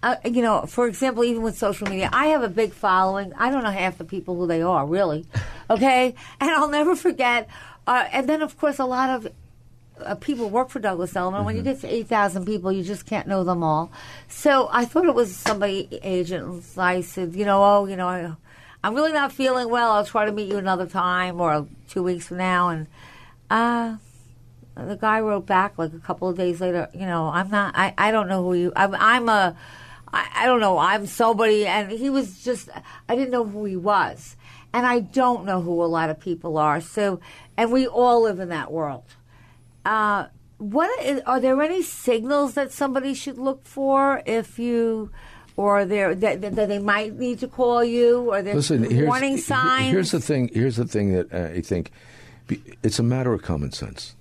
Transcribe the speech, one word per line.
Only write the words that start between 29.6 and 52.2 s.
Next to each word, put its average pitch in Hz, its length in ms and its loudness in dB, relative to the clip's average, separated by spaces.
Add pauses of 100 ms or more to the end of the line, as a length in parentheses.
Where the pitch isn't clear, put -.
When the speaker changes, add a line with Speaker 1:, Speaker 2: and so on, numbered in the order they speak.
Speaker 1:
I, - 220 -2
I 240 100 2
don't 247 140 4
know, 190 180 4
I'm 196 280 2
somebody." 214 600 2
And 190 240 0
he 226 180 -4
was 269 340 -2
just, - 280 -4 (380)
I 240 80 0
didn't 254 160 -2
know 247 120 0
who 208 220 -8
he 190 100 -6
was. 180 600 -2 (360)
And 247 140 0
I 247 140 4
don't 240 460 0
know 185 160 -2
who 170 200 0
a 170 60 2
lot 165 220 0
of 156 100 -6
people 165 380 -4
are. 151 240 2
So, 196 380 -4 (360)
and 226 160 2
we 262 160 4
all 240 340 4
live 208 160 0
in 180 120 -6
that 151 200 -6
world. 151 320 -6 (800)
Uh, 208 420 2 (320)
what 254 320 0 (120)
is, 269 220 -2
are 254 160 2
there 262 220 4
any 339 200 0
signals 254 720 0
that 269 160 -2
somebody 269 440 -2
should 269 240 -10
look 269 260 -4
for 269 600 0
if 226 320 -4
you, 233 520 0 (460)
or 202 300 4
there, 190 280 2
that, 190 280 0
that, 196 140 -6
that 214 120 2
they 202 100 -2
might 214 380 -2
need 247 240 -4
to 254 80 -6
call 240 340 2
you, 240 480 4
or 202 120 0
there's 202 140 -2 (140)
Speaker 3:
Listen, 120 200 4
here's, 127 180 4
Speaker 1:
warning 269 280 2
Speaker 3:
he-, - 40 -2
Speaker 1:
signs? 262 500 2
Speaker 3:
here's 262 200 2
the 165 100 0
thing. 127 320 0
Here's 117 240 0
the 120 80 0
thing 101 300 0
that, 90 180 0
uh, 87 240 -4
I 90 60 -4
think 87 280 -2 (560)